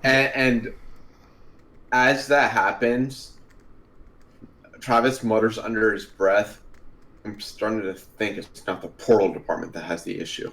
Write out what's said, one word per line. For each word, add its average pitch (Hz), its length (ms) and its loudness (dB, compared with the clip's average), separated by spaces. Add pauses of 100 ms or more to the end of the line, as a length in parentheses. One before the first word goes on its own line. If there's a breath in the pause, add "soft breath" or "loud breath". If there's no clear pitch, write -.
And, 135 320 4
and 123 400 0 (1160)
as 131 360 2
that 139 240 4
happens, 120 800 0 (1500)
Travis 127 420 2
mutters 110 360 2
under 110 340 0
his 98 120 -6
breath, 98 580 0 (640)
I'm 104 160 -12
starting 110 420 -4
to 95 120 -6
think 98 440 -8
it's - 280 -16
not 90 140 -6
the 82 80 -14
portal 98 440 2
department 82 400 -8
that 82 120 -12
has 85 200 -8
the 95 140 -8
issue. - 340 -10